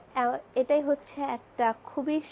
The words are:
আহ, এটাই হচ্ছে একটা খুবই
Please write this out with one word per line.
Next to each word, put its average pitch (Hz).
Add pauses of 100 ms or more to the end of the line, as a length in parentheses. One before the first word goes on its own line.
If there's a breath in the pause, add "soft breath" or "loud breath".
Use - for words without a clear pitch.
(140)
আহ, 247 (160)
এটাই 285
হচ্ছে 285
একটা 240 (100)
খুবই 302 (120)